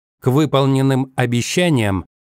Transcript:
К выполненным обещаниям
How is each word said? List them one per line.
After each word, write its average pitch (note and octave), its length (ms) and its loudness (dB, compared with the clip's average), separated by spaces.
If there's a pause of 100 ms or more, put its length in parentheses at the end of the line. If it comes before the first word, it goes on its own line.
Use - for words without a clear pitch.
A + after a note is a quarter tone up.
(220)
К B2 60 -4
выполненным C3+ 880 0
обещаниям A#2+ 920 -2 (180)